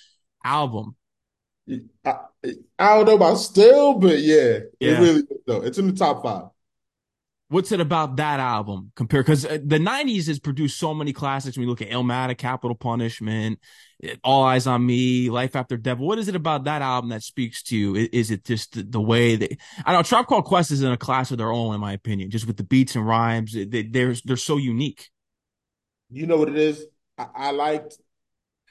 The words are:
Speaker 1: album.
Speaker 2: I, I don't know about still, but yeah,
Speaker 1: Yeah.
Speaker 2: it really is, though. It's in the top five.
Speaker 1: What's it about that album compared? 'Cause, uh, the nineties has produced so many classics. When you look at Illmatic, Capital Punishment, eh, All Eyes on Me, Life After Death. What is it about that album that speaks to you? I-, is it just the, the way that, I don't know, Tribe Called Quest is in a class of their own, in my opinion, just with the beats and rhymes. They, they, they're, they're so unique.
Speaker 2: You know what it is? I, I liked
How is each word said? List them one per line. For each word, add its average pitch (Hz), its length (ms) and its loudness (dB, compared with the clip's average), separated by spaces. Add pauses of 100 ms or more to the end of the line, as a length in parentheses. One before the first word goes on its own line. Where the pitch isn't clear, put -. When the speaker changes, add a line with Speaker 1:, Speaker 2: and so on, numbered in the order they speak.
(420)
Speaker 1:
album. 117 540 -4 (1120)
Speaker 2:
I, - 80 -2 (640)
I 208 180 6
don't 214 80 6
know 220 120 8
about 185 180 6
still, 262 640 6
but 175 220 6
yeah, 139 400 4 (200)
Speaker 1:
Yeah. 151 120 2
Speaker 2:
it 156 80 4
really 165 200 8
is, 143 260 -6
though. 110 140 -2
It's 131 160 -6
in 196 120 0
the 185 40 0
top 165 300 0
five. 98 220 -6 (1040)
Speaker 1:
What's 185 240 0
it 185 80 0
about 151 360 -2
that 147 220 -2
album 107 560 -4
compared? 135 320 0
'Cause, 147 180 4
uh, 156 180 -6
the 151 180 2
nineties 220 480 -2
has 147 100 -2
produced 143 400 -4
so 156 160 -4
many 147 180 -6
classics. 135 440 -6
When 123 80 -6
you 123 40 -4
look 120 140 -4
at 104 80 -12
Illmatic, 123 480 -2
Capital 123 380 -6
Punishment, 110 800 -4 (460)
eh, - 180 -10
All 135 220 4
Eyes 131 240 2
on 123 180 2
Me, 123 440 0
Life 123 260 -4
After 127 200 -6
Death. 120 220 -6
What 196 220 -4
is 202 80 -6
it 185 80 -4
about 151 280 -2
that 147 160 -4
album 127 300 -4
that 110 140 -8
speaks - 400 -8
to 117 120 -4
you? 101 200 0
I-, 113 160 0
is 113 180 0
it 101 140 -6
just - 300 -6
the, 110 100 -10
the 117 160 -6
way 117 340 4
that, 110 160 -2 (340)
I - 60 0
don't 180 80 4
know, 170 60 4
Tribe 240 240 2
Called 214 160 2
Quest 175 260 0
is 139 140 0
in 127 80 0
a 123 40 -2
class 131 360 -4
of 120 60 -6
their 110 120 -4
own, 113 240 -2
in 104 60 -6
my 101 120 -6
opinion, 98 380 -6
just 110 160 -6
with 110 100 -6
the - 60 -6
beats 131 320 2
and 113 100 -4
rhymes. 113 480 0
They, 107 120 -6
they, 110 180 -6
they're, 123 320 -2 (100)
they're 127 120 -4
so 151 200 -4
unique. 131 520 -4 (1000)
Speaker 2:
You 151 200 -8
know 165 80 2
what 151 140 2
it 147 60 -6
is? 151 300 0 (320)
I, 123 160 -10
I 139 160 -6
liked 147 480 -4 (720)